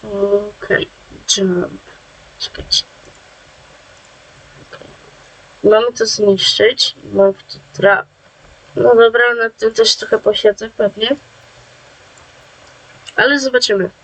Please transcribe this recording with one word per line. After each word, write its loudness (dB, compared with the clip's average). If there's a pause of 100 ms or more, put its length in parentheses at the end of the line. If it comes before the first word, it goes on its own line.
Okej, -2 (480)
jump. -4 (560)
Czekajcie. -8 (1800)
Okej. -20 (760)
Mamy 4
to -2
zniszczyć. 0 (180)
Mam 4
w -14
to -20 (160)
tra-, 0 (720)
no 4
dobra, 4
nad -4
tym -2
też 2
trochę -2
posiedzę 0
pewnie. -2 (2000)
Ale 2
zobaczymy. -2 (140)